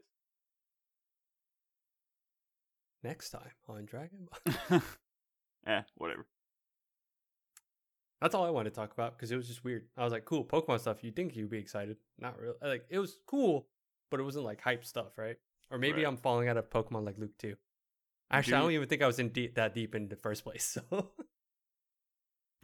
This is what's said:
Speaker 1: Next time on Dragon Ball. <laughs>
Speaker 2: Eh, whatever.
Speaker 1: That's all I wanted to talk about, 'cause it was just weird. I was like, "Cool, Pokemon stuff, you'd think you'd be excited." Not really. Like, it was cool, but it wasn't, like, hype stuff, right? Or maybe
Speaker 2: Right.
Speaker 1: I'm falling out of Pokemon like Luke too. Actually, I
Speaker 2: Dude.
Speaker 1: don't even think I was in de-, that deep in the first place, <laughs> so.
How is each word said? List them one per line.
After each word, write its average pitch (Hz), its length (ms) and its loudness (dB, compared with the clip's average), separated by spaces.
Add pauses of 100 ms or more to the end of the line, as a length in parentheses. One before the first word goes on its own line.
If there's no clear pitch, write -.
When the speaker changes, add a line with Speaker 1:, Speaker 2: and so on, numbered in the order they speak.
(3000)
Speaker 1:
Next - 280 -8
time - 200 -16 (160)
on 107 180 -12
Dragon 170 420 -14 (420)
Ball. 175 160 8
<laughs> - 60 -12 (760)
Speaker 2:
Eh, 107 160 2 (140)
whatever. - 300 -6 (2000)
Speaker 1:
That's 156 120 4
all 185 120 4
I 170 60 2
wanted 113 180 2
to 101 60 -12
talk 107 180 -6
about, 117 260 -4
'cause 113 120 -6
it 123 40 0
was 123 140 -4
just 120 160 -12
weird. 120 320 -6
I 123 80 0
was 117 80 2
like, 110 100 -4
"Cool, 143 220 0
Pokemon 147 340 2
stuff, 110 240 -2
you'd 113 100 -8
think 160 220 -4
you'd 104 140 -6
be 113 100 -4
excited." 104 380 -6 (200)
Not 117 220 -10
really. 117 220 -6
Like, 127 280 -4
it 180 100 -2
was - 280 -4
cool, 220 400 2 (420)
but 135 120 -2
it - 20 0
wasn't, 139 220 -4
like, 104 160 -8
hype 120 240 0
stuff, 107 320 -6
right? 113 180 -6 (340)
Or 131 80 -6
maybe 151 260 4
Speaker 2:
Right. 151 40 4
Speaker 1:
I'm 135 80 2
falling 120 320 4
out 117 80 4
of 113 140 0
Pokemon 110 360 0
like 101 120 -6
Luke 107 200 -8
too. 107 200 -8 (760)
Actually, 127 220 4
I 147 60 10
Speaker 2:
Dude. 147 40 6
Speaker 1:
don't 170 120 6
even 143 120 2
think 143 140 2
I 139 60 8
was 120 120 4
in 120 140 2
de-, 123 220 0
that 110 180 4
deep 113 200 -2
in 104 140 -2
the 101 80 -8
first 107 300 -4
place, - 180 -6
<laughs> - 260 -6
so. 190 220 -2 (1500)